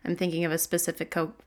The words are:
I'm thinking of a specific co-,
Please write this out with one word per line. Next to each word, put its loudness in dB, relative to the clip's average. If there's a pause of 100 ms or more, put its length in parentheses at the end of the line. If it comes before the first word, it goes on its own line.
I'm 0
thinking 0
of 0
a 2
specific -2
co-, -2 (140)